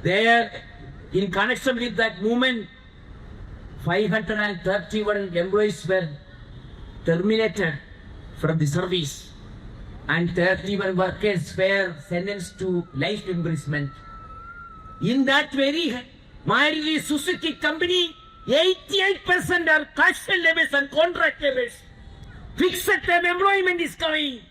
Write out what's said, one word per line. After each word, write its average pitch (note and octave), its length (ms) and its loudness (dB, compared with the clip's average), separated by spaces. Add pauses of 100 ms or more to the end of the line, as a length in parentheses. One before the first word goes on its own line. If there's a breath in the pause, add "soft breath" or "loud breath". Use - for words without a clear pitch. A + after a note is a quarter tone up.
There, A3+ 480 4 (600)
in F#3 180 2
connection A#3 460 0
with A#3 180 -2
that G3+ 260 0
movement, A#3+ 460 2 (1160)
five F#3 240 2
hundred G#3+ 280 0
and G3+ 240 -2
thirty-one G3+ 720 -2
employees F#3+ 540 0
were F3+ 220 2 (960)
terminated F#3+ 760 2 (580)
from D#3+ 200 0
the D3+ 80 4
service, E3+ 680 -2 (760)
and E3+ 260 0
thirty-one F#3 600 2
workers F#3 580 0
were F#3+ 400 2 (140)
sentenced F#3 500 -6
to F3+ 340 -2
life F3+ 360 -2
imprisonment. D3+ 600 -2 (1080)
In B3 220 2
that C#4 300 2
very C#4 440 2 (480)
Maruti D4+ 560 2
Suzuki D#4 520 -2
company, E4+ 600 0 (320)
eighty-eight F#4 800 2
percent F4 440 2
are D#4 160 6 (100)
casual F4 480 2
laborers E4 300 4
and C#4 180 0
contract D#4+ 500 2
laborers. B3+ 300 0 (880)
Fixed F4+ 320 2 (160)
term F4 200 4
employment F#4 540 4
is D#4+ 160 -4
coming. D4+ 560 -2